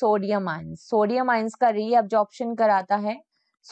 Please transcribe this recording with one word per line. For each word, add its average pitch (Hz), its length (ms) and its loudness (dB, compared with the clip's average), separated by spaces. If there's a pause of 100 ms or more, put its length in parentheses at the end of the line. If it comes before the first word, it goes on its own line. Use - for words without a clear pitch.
sodium 202 400 0
ions, 160 320 -8
सोडियम 240 540 0
आयंस 226 240 -2
का 247 140 2
रीअब्जॉर्प्शन 220 880 0
कराता 208 420 0
है, 214 260 -6 (500)